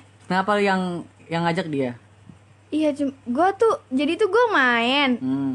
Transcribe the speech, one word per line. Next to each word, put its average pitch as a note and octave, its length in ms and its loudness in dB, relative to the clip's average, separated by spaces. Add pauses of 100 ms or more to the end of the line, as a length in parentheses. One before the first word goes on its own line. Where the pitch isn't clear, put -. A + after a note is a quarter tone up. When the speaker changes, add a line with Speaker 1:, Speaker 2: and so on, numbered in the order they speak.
(260)
Speaker 1:
Kenapa F#3+ 340 0
yang, F#3 480 0 (180)
yang E3 180 -4
ngajak E3+ 240 -2
dia? C#3 240 -4 (760)
Speaker 2:
Iya, D4+ 260 0
cum-, C#4+ 220 -4 (100)
gua D#4+ 280 0
tuh, A4 340 2
jadi D4 300 -2
tuh G#4+ 100 0
gua A4 240 2
main. B3+ 680 2
Speaker 1:
Hmm. C4+ 380 -2